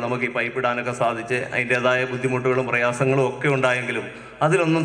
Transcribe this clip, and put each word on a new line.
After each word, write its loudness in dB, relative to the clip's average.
നമുക്ക് -2
ഈ -6
പൈപ്പ് -2
ഇടാനൊക്കെ -2
സാധിച്ച്. 0
അതിൻ്റേതായ 2
ബുദ്ധിമുട്ടുകളും 0
പ്രയാസങ്ങളും 2
ഒക്കെ -2
ഉണ്ടായെങ്കിലും 0
അതിലൊന്നും 2